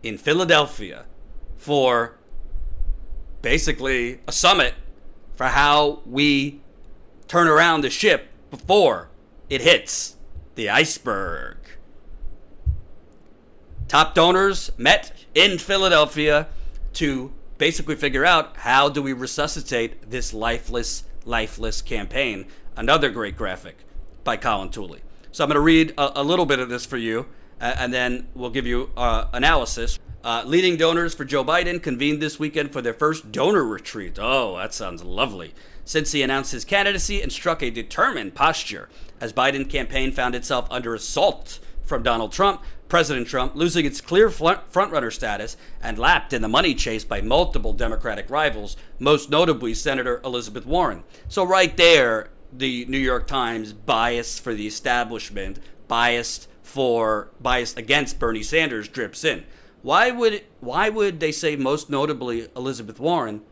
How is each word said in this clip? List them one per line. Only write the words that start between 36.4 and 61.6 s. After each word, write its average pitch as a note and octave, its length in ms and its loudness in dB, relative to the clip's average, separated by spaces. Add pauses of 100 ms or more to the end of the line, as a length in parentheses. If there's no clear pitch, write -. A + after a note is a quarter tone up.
his B2 140 -6
candidacy G3 560 0
and C3 100 -4
struck E3 320 -4
a B2 60 -2
determined A#2 640 -4
posture C#3 540 -2 (320)
as A#2 100 -8
Biden C3+ 380 0
campaign C3 420 -2
found B2 240 -2
itself B2 340 -2
under A#2+ 240 -4
assault - 680 -2 (240)
from A#2+ 200 -2
Donald A2+ 300 0
Trump, G3 280 2 (280)
president D3 380 2
Trump C3 280 -2
losing D#3+ 300 2
its C#3+ 160 -4
clear G#3 280 6
fl-, E3 200 2 (220)
frontrunner D#3 420 0
status G#2+ 420 -6 (260)
and A#2 160 -6
lapped D#3 360 2
in A#2 80 0
the A2 60 -2
money C#3+ 260 2
chase A2 320 -2
by G#2 160 -4
multiple A#2 500 2
Democratic A2 580 -2
rivals, B2+ 460 -2 (220)
most C#3+ 320 2
notably C#3+ 440 2
Senator B2+ 520 -2
Elizabeth A#2 400 -6
Warren. C3+ 380 0 (240)
So F#3+ 180 0
right F#3 320 4
there, C3 540 6 (200)
the B2+ 340 -4
New C3 120 -2
York B2+ 300 0
Times A#2 460 -2
bias A#2 640 0
for A#2 160 -6
the G#2 120 -6
establishment, A2 920 -4 (280)
biased A#2+ 600 0 (140)
for, A2+ 640 0 (100)
biased B2 380 -2
against C3 420 0
Bernie A2+ 240 -2
Sanders B2+ 440 -2
drips - 360 -8
in. B2 220 -2 (360)
Why F#3+ 300 4
would, A3+ 320 0 (160)
why D#3+ 300 -2
would G3+ 300 -2
they D#3 120 0
say D3+ 240 -2
most C#3 340 -2